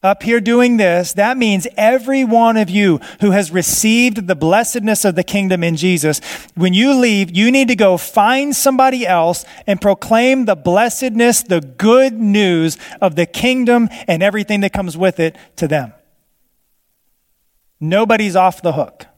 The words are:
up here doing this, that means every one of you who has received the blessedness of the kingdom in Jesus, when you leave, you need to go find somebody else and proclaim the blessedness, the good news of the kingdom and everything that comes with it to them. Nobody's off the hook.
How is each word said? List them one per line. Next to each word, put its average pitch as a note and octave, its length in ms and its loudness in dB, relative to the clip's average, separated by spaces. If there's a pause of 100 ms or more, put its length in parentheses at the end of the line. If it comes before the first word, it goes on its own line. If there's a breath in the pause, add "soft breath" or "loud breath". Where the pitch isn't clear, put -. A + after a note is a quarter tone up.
up G3 200 0
here A#3 180 0
doing A#3+ 380 2
this, F3+ 340 0
that G#3+ 240 -2
means G#3 300 -2 (100)
every C4 480 2
one A3+ 320 2
of G#3 140 0
you F#3 300 2 (200 loud breath)
who G3+ 120 2
has F#3+ 180 0
received A3 760 0
the F#3 80 0
blessedness G#3 720 -2
of F#3+ 100 2
the F3+ 80 -2
kingdom F#3+ 400 -2
in E3+ 140 -2
Jesus, D#3 440 -2 (340 loud breath)
when F3+ 180 0
you B3 220 2
leave, G3+ 420 0
you A3 140 2
need C4+ 180 2
to B3 80 0
go F#3 220 2
find C4 580 0
somebody C4 500 0
else E3+ 380 0 (220 loud breath)
and G3 140 -2
proclaim A#3 680 0
the G3+ 100 2
blessedness, A3+ 840 0
the F3 180 -2
good A3+ 540 2
news G3+ 640 0 (220 loud breath)
of F#3 140 0
the E3 120 0
kingdom A#3+ 600 0 (200 loud breath)
and E3 140 -2
everything G#3 380 -2
that G3 120 -2
comes F3+ 240 -8
with F3+ 240 -2
it D#3+ 160 -2 (200 loud breath)
to D#3+ 120 -4
them. C3+ 240 -4 (1900)
Nobody's G#3 580 0
off F#3 260 2
the F3 100 -2
hook. - 340 -6 (120)